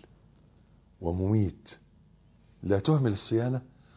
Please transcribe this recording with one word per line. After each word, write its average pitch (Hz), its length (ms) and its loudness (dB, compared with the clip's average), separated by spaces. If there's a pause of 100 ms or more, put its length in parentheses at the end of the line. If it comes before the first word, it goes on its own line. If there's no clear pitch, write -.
(1000)
ومميت. 95 800 -2 (840)
لا 98 160 2
تهمل 135 340 2
الصيانة 120 500 -2 (340)